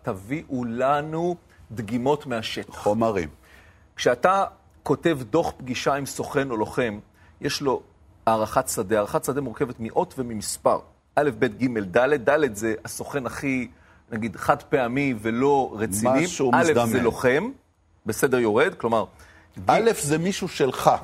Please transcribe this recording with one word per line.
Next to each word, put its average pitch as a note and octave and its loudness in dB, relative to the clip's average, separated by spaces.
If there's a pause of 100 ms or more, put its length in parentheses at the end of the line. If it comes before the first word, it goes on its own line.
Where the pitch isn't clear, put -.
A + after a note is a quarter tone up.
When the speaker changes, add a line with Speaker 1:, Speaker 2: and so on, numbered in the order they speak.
Speaker 1:
תביאו B2 -8
לנו D3 -2 (360)
דגימות A#2+ -2
מהשטח." A2+ -8
Speaker 2:
חומרים. G#2 0 (680)
Speaker 1:
כשאתה F3+ 2 (400)
כותב D3+ 0 (120)
דוח D#3+ 2
פגישה C3+ -2
עם C#3 -6
סוכן C#3 -4
או A2+ -2
לוחם, G#2+ -2 (420)
יש C#3+ -4
לו C3 0 (440)
הערכת A2+ 0
שדה. A2 -2
הערכת G#2 -2
שדה C#3 -4
מורכבת B2 -6
מאות E3 -2
וממספר. A#2 -2 (360)
א', D3 2 (100)
ב', C3 4
ג', A2 -2
ד'. C3 4
ד' C#3 2
זה A2 -2 (120)
הסוכן C3 -8
הכי, C3 -4 (440)
נגיד, A2+ -6
חד - 0
פעמי C3+ 0
ולא B2+ 2
רציני. A2+ 2
Speaker 2:
משהו C#3 0
Speaker 1:
א', D3+ 6
Speaker 2:
מזדמן. C3 4
Speaker 1:
זה B2 2
לוחם, B2+ 2 (560)
בסדר B2+ 0
יורד, A#2 4
כלומר, A2+ 0 (540)
ג' F#2 2
Speaker 2:
א', G#3+ 4 (100)
זה D3+ 0
מישהו F#3 -2
שלך. C#3 2 (120)